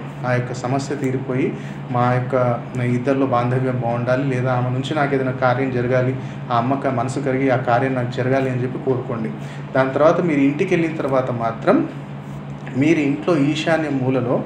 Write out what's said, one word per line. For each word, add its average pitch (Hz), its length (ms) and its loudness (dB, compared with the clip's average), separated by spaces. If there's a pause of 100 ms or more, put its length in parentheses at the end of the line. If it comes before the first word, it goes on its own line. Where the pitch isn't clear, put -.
(260)
ఆ 127 60 2
యొక్క 123 200 0
సమస్య 139 420 -2
తీరిపోయి 131 600 -2 (360)
మా 123 240 2
యొక్క 123 460 2 (220)
ఇద్దరిలో 123 440 2
బాంధవ్యం 123 540 0
బాగుండాలి, 123 440 0
లేదా 127 280 0
ఆమె 123 180 0
నుంచి 131 240 -2
నాకు 139 200 2
ఏదైనా 131 180 0
కార్యం 131 380 2
జరగాలి, 123 460 2 (340)
ఆ 120 60 2
అమ్మక 135 300 2
మనసు 131 340 -2
కరిగి 135 300 2
ఆ 123 60 4
కార్యం 127 380 2
నాకు 123 220 -2
జరగాలి 131 340 2
అని 123 120 -2
చెప్పి - 220 -4
కోరుకోండి. 117 440 -2 (480)
దాని 135 140 2
తర్వాత 156 300 4
మీరు 156 200 2
ఇంటికి 147 340 2
వెళ్ళిన 165 220 0
తర్వాత 131 340 0
మాత్రం 117 580 0 (880)
మీరు 156 220 4
ఇంట్లో 143 380 2
ఈశాన్య 147 540 2
మూలలో 131 560 0